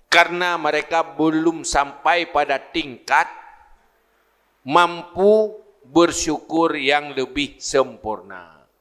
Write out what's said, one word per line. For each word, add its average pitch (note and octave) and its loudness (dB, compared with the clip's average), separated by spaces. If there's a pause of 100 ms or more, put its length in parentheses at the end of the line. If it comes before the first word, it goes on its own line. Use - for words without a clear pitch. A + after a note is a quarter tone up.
Karena F3 2
mereka D3+ -2
belum D#3+ -2
sampai D3+ 0
pada C#3+ 0
tingkat D3 -2 (1400)
mampu F3 2 (240)
bersyukur D#3+ 0
yang C#3 0
lebih C3+ -6
sempurna. G2 -4 (120)